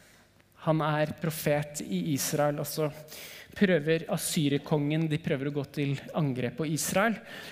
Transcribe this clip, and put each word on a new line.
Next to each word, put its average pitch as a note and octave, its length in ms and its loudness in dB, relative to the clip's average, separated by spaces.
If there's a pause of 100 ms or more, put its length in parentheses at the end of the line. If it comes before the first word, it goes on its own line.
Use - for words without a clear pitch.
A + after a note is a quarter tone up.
(640)
Han D#3 180 4
er D3+ 360 2
profet D3 680 0
i F#3+ 140 -2 (140)
Israel, D3 460 2
og C#3+ 80 -4
så D#3 220 -2 (680)
prøver D#3+ 560 4
assyrekongen, D3+ 1000 2
de D3 100 0
prøver C#3+ 280 -2
å D3 100 -4
gå C3+ 60 -2 (100)
til C#3+ 180 0 (240)
angrep B2+ 420 0
på D#3+ 100 -2
Israel, F#3+ 460 2 (360)